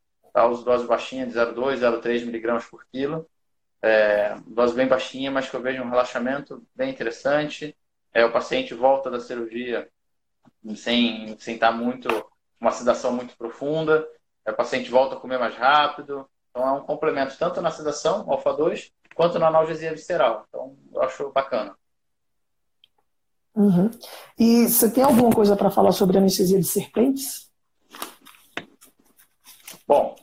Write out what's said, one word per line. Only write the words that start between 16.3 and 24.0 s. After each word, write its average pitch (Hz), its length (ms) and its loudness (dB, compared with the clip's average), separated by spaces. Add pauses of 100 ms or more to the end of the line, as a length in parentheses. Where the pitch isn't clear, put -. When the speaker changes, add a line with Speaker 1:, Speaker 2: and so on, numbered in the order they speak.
Speaker 1:
Então, 127 180 -2
é 135 40 2
um 139 100 -2
complemento 143 560 -4
tanto 175 240 -4
na 165 100 -2
sedação, 160 580 -4
alfa-dois, 143 600 -2 (240)
quanto 170 220 0
na 160 100 2
analgesia 160 440 0
visceral. 143 580 -2
Então, 127 260 -12 (180)
eu - 100 -4
acho 139 280 -6
bacana. 110 440 -2 (1800)
Speaker 2:
Uhum. 202 340 4 (480)